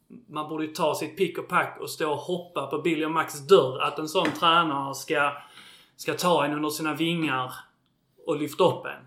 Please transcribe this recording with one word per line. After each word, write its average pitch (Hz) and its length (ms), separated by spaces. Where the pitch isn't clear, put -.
man 151 200
borde 156 160
ju 151 80
ta 156 220
sitt 151 220
pick 180 220
och 160 100
pack 160 320
och 139 100
stå 156 200
och 139 80
hoppa 175 480
på 147 120
Billy 156 260
och 156 60
Max 147 360
dörr, 143 360
att 147 160
en 156 100
sån 170 240
tränare 151 640
ska, 143 380
ska - 180
ta 160 300
en 147 100
under 151 160
sina 156 240
vingar 151 580
och 156 140
lyfta 151 240
upp 147 220
en. 143 200